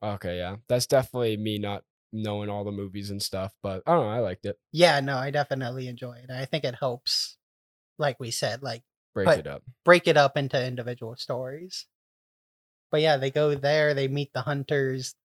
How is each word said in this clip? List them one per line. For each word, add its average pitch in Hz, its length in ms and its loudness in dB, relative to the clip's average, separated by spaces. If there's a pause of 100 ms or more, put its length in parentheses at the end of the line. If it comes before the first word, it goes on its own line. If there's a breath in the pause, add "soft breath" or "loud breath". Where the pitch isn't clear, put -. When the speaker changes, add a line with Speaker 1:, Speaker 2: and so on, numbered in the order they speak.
Speaker 1:
Okay, 101 340 -4
yeah. 90 200 -6 (100)
That's 123 200 2
definitely 123 500 2
me 107 200 -2
not 101 260 -6 (280)
knowing 104 380 -4
all 101 140 -4
the 104 80 -6
movies 101 400 -8
and 101 100 -6
stuff, 98 420 -6
but 95 240 -4
I - 60 2
don't 156 120 4
know, 107 60 -4
I 117 80 -2
liked 95 260 -4
it. 104 140 -6 (120)
Speaker 2:
Yeah, 156 280 6
no, 135 180 -2
I 135 140 -4
definitely 131 560 -2
enjoy 123 300 -12
it. 127 120 -20
I 127 160 -6
think 151 180 -4
it 127 120 -2
helps, - 600 -4 (640)
like 143 200 0
we 120 120 -6
said, 120 320 -4
like, 120 200 -8 (300)
Speaker 1:
Break 101 160 2
Speaker 2:
put, 151 100 6
Speaker 1:
it 73 80 -10
up. 71 160 -12 (220)
Speaker 2:
break 175 220 8
it 151 100 6
up 143 200 6
into 135 280 0
individual 123 520 -8
stories. 139 680 -10 (1040)
But 156 100 2
yeah, 156 160 6
they 135 140 0
go 147 240 2
there, 147 380 2
they 135 140 0
meet 139 260 -4
the 127 80 -4
hunters. 135 840 -2